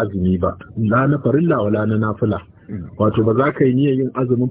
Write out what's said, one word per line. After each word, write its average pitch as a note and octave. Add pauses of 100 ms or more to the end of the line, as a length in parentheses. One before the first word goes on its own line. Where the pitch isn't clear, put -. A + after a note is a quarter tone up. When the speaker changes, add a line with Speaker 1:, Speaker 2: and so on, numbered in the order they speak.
Speaker 1:
azumi F#2
ba, F#2 (200)
la A2+
na C#3+
farilla C#3+
wa G#2
la G#2+
na G#2+
nafila. G#2+ (260)
Speaker 2:
Hmm. G2+ (100)
Speaker 1:
Wato, G#2+
ba A2
za C#3+
ka D3
yi B2+
niyyar C#3
yin C3
azumin B2